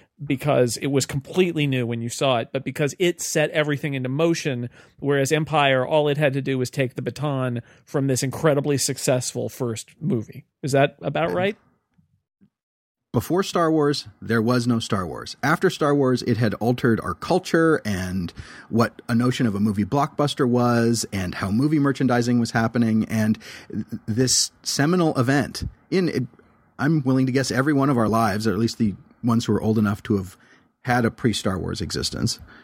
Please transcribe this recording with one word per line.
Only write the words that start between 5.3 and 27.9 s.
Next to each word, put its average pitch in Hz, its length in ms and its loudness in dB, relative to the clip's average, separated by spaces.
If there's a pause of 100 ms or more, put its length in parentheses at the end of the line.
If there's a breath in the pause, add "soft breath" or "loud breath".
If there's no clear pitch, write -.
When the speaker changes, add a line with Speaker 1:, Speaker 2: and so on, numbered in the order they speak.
Speaker 1:
Empire, 143 560 2
all 151 220 2
it 139 80 0
had 147 160 2
to 139 80 -2
do 135 160 -2
was 123 120 -2
take 131 260 -2
the 131 60 -8
baton 127 600 -4 (240 soft breath)
from 139 220 -2
this 127 160 0
incredibly 143 540 2
successful 127 680 -2
first 113 420 -6 (120)
movie. - 420 -4 (180)
Is 135 120 -2
that 139 280 2
about 156 300 -2
right? 185 240 -2 (1600)
Speaker 2:
Before 160 300 0
Star 170 260 0
Wars, 147 380 0 (140)
there 110 200 0
was 120 260 2
no 117 120 2
Star 95 260 -2
Wars. 60 380 -10
After 170 260 2
Star 147 240 0
Wars, 127 300 2
it 120 140 0
had 110 180 0
altered 117 460 2
our 90 120 -6
culture 165 720 2
and 92 480 -4 (380 loud breath)
what 113 400 0
a 120 60 2
notion 123 300 2
of 104 80 0
a 98 60 -4
movie 104 240 2
blockbuster 143 640 0
was 117 640 2
and 90 240 -4
how 98 160 -4
movie 147 280 2
merchandising 123 600 2
was 113 120 0
happening. 113 580 2
And 110 280 2 (320 loud breath)
th-, - 160 -8 (200)
this 123 460 0 (120)
seminal 160 560 0
event, 131 440 0 (260)
in, 175 180 0
it, 127 160 -2 (560)
I'm 147 240 2
willing 131 220 2
to 127 80 0
guess 131 180 0
every 139 220 2
one 135 160 2
of 127 80 2